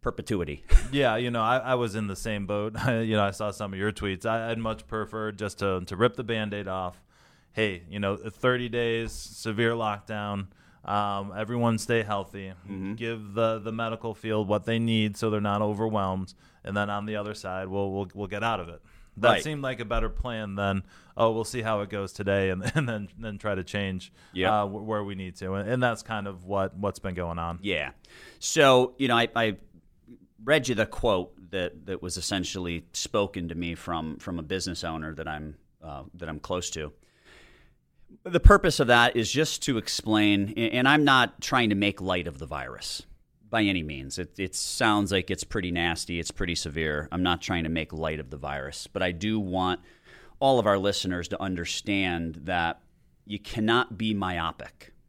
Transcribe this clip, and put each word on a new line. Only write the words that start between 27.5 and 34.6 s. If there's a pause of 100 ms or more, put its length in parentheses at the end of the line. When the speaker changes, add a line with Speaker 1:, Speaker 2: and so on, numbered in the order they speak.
Speaker 1:
Yeah. (480)
So,
you
know,
I,
I (840)
read
you
the
quote
that,
that
was
essentially
spoken
to
me
from,
from
a
business